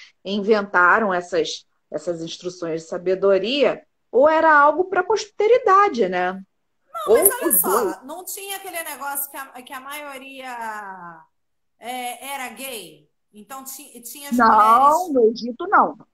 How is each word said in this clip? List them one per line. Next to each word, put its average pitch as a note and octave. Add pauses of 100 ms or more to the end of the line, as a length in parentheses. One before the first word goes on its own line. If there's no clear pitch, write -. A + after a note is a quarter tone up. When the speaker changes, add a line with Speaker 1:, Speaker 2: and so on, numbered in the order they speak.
(220)
Speaker 1:
inventaram G3+
essas, F3 (260)
essas E3
instruções E3
de -
sabedoria, F#3+ (280)
ou C4+
era D#4+
algo D4+
pra F#4
posteridade, G4+
né? F3+
Speaker 2:
Não, -
mas F4
Speaker 1:
Ou B4
Speaker 2:
olha F4
Speaker 1:
os -
Speaker 2:
só, G4+
Speaker 1:
dois. F4+
Speaker 2:
não D#4+
tinha G4
aquele F4
negócio C#4+
que D#4+
a, C4+ (180)
que C4
a C4+
maioria, B3+ (600)
é, B3
era C4
gay? G3+ (240)
Então A#3
ti-, -
tinha C#4+
as A#3+
Speaker 1:
Não, A#3+
Speaker 2:
mulheres D#4
Speaker 1:
no A#3
Egito A#3+
não. C#4 (160)